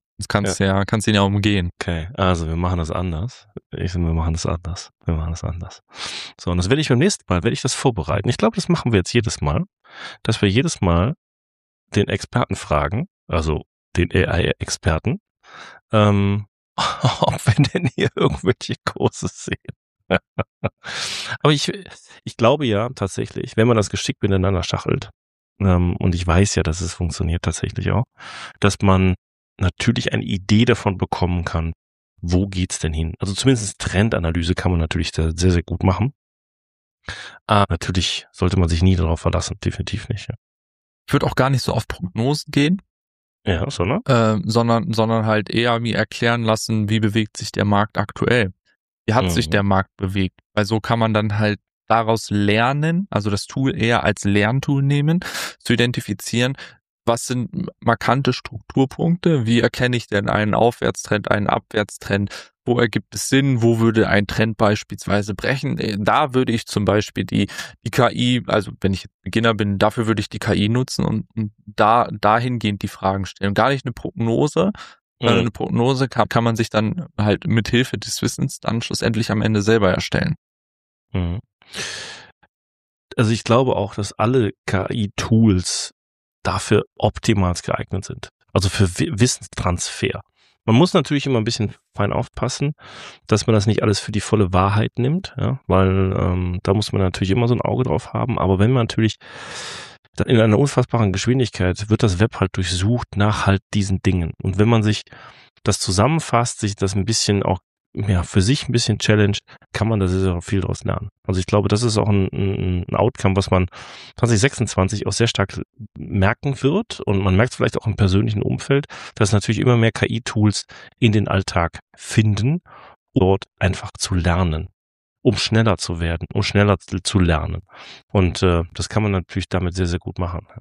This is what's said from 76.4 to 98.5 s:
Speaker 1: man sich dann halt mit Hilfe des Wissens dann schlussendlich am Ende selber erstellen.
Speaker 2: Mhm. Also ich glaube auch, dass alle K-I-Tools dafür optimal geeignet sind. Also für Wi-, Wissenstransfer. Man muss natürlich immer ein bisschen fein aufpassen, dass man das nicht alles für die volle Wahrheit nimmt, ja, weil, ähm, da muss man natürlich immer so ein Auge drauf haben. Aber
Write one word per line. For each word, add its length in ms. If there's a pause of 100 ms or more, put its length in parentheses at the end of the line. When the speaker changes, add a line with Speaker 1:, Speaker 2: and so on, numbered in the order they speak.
Speaker 1:
man 120
sich 160
dann 340 (100)
halt 300
mit 240
Hilfe 300
des 240
Wissens 360
dann 220
schlussendlich 480
am 140
Ende 180
selber 320
erstellen. 400 (800)
Speaker 2:
Mhm. 260 (1800)
Also 160
ich 120
glaube 320
auch, 200
dass 180
alle 380 (140)
K-I-Tools 1300 (520)
dafür 400 (140)
optimal 560 (100)
geeignet 420
sind. 240 (240)
Also 160
für 300
Wi-, 200
Wissenstransfer. 1000 (440)
Man 100
muss 180
natürlich 320
immer 140
ein 40
bisschen 300 (220)
fein 160
aufpassen, 640 (540)
dass 200
man 60
das 140
nicht 160
alles 160
für 120
die 100
volle 300
Wahrheit 460
nimmt, 400
ja, 300
weil, 500
ähm, 460
da 100
muss 180
man 100
natürlich 300
immer 160
so 80
ein 60
Auge 220
drauf 300
haben. 240
Aber 220